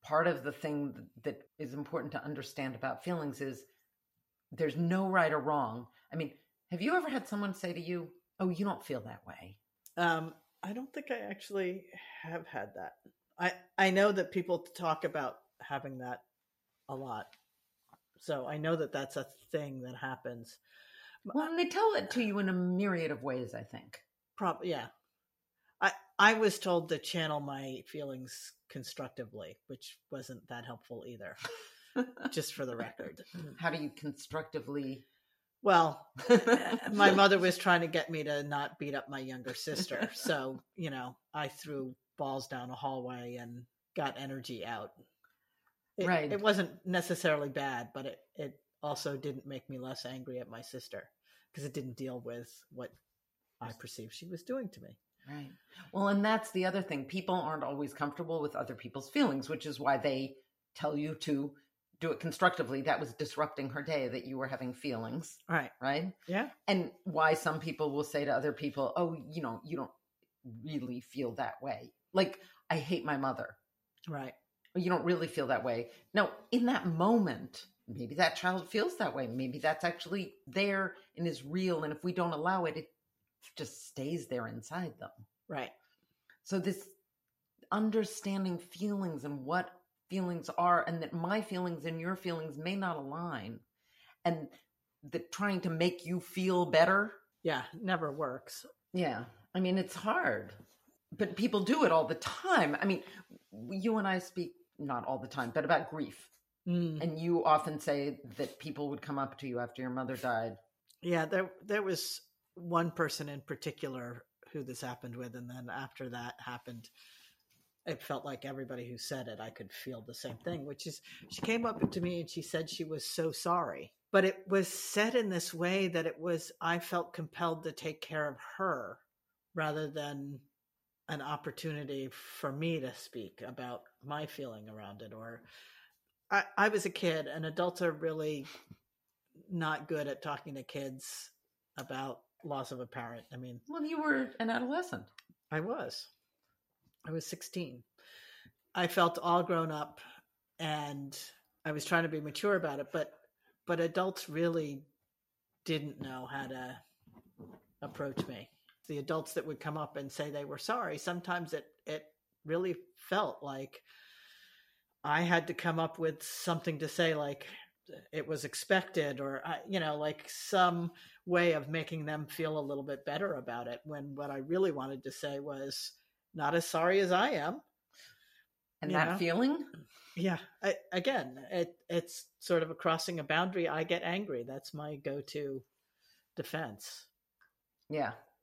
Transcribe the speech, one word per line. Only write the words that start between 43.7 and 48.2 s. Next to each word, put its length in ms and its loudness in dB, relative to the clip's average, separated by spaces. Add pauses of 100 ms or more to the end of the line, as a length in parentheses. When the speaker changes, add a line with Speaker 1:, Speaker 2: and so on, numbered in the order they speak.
Speaker 2:
got 240 -2
energy 460 -6
out. 280 -6 (1080)
It, 80 2
Speaker 1:
Right. 260 4
Speaker 2:
it 80 0
wasn't 300 6 (160)
necessarily 600 2
bad, 460 -2
but 120 -8
it, 120 -10 (180)